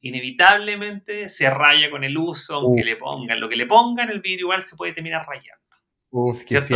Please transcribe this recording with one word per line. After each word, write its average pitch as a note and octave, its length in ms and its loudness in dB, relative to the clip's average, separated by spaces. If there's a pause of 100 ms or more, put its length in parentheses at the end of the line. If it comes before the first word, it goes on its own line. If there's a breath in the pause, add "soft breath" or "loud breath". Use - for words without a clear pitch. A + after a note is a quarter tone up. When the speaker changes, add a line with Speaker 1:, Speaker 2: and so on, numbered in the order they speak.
Speaker 1:
Inevitablemente G3+ 1300 0
se C3+ 200 0
raya D3 400 4
con C#3 140 -6
el C#3 140 -4
uso, E3 380 -6
aunque B2 260 2
Speaker 2:
Uf. A2+ 40 -2
Speaker 1:
le A2+ 120 -2
pongan B2+ 420 -6
lo A2+ 80 -6
que A#2 80 -6
le A#2+ 100 -2
pongan, A#3+ 440 4
el G#3 100 -6
vidrio F#3 280 -4
igual F#3 160 -2
se - 120 -16
puede E3+ 180 -8
terminar D#3+ 340 -6
rayando. - 340 -16 (480)
Speaker 2:
Uf, B2 340 0
qué C3+ 180 2
Speaker 1:
¿Cierto? C3 140 0